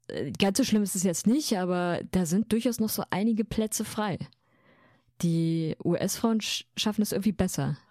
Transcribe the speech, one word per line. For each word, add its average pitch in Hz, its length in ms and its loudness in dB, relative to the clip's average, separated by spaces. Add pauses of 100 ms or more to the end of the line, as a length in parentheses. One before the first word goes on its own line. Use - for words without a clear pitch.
äh, - 240 -6
ganz 196 260 0
so 269 60 4
schlimm 214 200 2
ist 190 120 -4
es 180 80 -2
jetzt 180 240 0
nicht, 247 300 2
aber 175 440 0 (100)
da 185 140 2
sind 185 280 0
durchaus 233 260 0
noch 220 100 0
so - 200 -2
einige 214 340 0
Plätze 214 400 -2
frei. 214 340 -2 (1040)
Die 165 600 2
U-S-Frauen 208 560 0
sch-, - 260 -6 (120)
schaffen 214 240 0
es 208 100 0
irgendwie 196 220 0
besser. 147 440 0 (140)